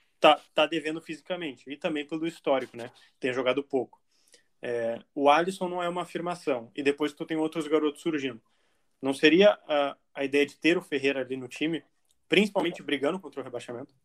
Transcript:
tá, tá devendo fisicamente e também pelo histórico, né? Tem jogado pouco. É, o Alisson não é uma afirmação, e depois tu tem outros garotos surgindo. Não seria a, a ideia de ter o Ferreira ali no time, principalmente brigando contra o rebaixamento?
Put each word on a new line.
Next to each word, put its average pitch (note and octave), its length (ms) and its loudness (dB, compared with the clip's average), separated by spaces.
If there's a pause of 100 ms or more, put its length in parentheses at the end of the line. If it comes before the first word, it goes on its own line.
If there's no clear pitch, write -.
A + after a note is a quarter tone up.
(200)
tá, D3+ 180 8 (160)
tá D#3 120 4
devendo D#3 340 -6
fisicamente D#3+ 680 -12
e C#3+ 80 -12
também D3 300 -6
pelo D#3+ 180 -8
histórico, C3+ 520 -2
né? A#2 160 -12 (260)
Tem C3 140 -2
jogado B2+ 280 0
pouco. C3+ 400 -6 (600)
É, A#2 380 -4 (120)
o C#3+ 160 2
Alisson F3 400 2
não F3+ 140 -4
é F3 60 -2
uma F3 140 -4
afirmação, E3 720 -6
e D3 60 -8
depois C#3+ 300 0
tu D#3+ 140 -10
tem D#3+ 100 -6
outros D#3 300 -4
garotos D3+ 360 0
surgindo. C3+ 380 -4 (640)
Não C3+ 100 0
seria F3 540 6
a, C#3+ 300 0 (180)
a C#3 100 -4
ideia C#3 220 2
de C3+ 100 -18
ter E3+ 220 2
o E3+ 40 -4
Ferreira C#3 400 -2
ali B2+ 140 -6
no B2+ 120 -12
time, D3+ 340 -4 (460)
principalmente F3 560 2
brigando C#3+ 340 -2
contra C#3+ 220 -12
o B2 40 -10
rebaixamento? A#2+ 480 -10 (120)